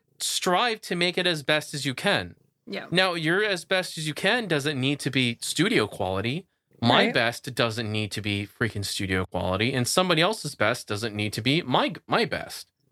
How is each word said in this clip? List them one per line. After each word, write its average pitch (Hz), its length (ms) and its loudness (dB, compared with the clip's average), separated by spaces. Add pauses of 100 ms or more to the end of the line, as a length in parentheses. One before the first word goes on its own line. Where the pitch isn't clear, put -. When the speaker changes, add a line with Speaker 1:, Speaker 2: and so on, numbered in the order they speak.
(200)
Speaker 1:
strive 214 640 0
to - 140 -4
make 175 220 2
it 180 100 2
as 156 160 0
best 151 320 0
as 135 100 -6
you 135 80 0
can. 123 420 0 (300)
Speaker 2:
Yeah. 196 240 -10
Speaker 1:
Now, 185 240 2
your 170 300 2
as 190 200 0
best 185 360 -2
as 156 80 -6
you 151 80 -4
can 220 320 0
doesn't 147 340 0
need 139 200 2
to 135 100 -2
be 123 300 2
studio 165 460 2
quality. 101 600 -4 (340)
My 123 240 6
Speaker 2:
Right. 233 80 0
Speaker 1:
best 120 400 0
doesn't 113 380 0
need 107 200 -2
to 107 100 -6
be 101 260 -2
freaking 107 360 -2
studio 95 440 -2
quality. 92 460 0
And 123 140 0
somebody 175 360 4
else's 190 320 -2
best 113 320 0
doesn't 104 280 -4
need 104 180 -2
to 113 80 -6
be 139 200 2
my, 180 320 0 (140)
my 196 180 2
best. - 420 -8 (240)